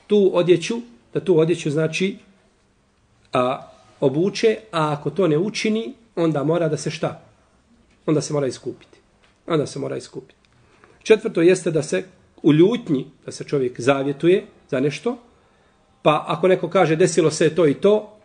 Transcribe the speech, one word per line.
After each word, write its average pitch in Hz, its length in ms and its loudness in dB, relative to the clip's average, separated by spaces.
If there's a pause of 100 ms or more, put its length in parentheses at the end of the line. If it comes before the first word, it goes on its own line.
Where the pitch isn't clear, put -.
tu 202 280 4
odjeću, 175 420 2 (380)
da 147 60 -4
tu 160 180 2
odjeću, 165 320 0
znači, 160 460 -2 (1160)
a, 127 400 -4 (280)
obuče, 190 560 0 (160)
a 156 200 -2
ako 147 180 -6
to 175 180 0
ne 151 100 2
učini, 220 560 -4 (220)
onda 160 280 0
mora 160 240 0
da 151 80 -2
se 151 140 -8
šta? - 320 -8 (840)
Onda 151 140 0
se 147 120 -6
mora 143 140 -2
iskupiti. - 520 -12 (480)
Onda 147 200 0
se - 120 -12
mora 135 180 -8
iskupiti. - 380 -14 (680)
Četvrto 214 400 2
jeste 180 280 4
da 156 120 0
se 185 220 -6 (380)
u 151 100 6
ljutnji, 175 540 2 (180)
da - 80 -12
se - 120 -14
čovjek 131 360 -4
zavjetuje 143 680 0 (240)
za 131 100 -2
nešto, 151 360 -4 (840)
pa 156 260 0
ako 165 200 0
neko 180 200 0
kaže, 160 280 2
„Desilo 160 340 2
se 156 240 0
to 175 120 2
i 139 80 2
to”, 208 500 0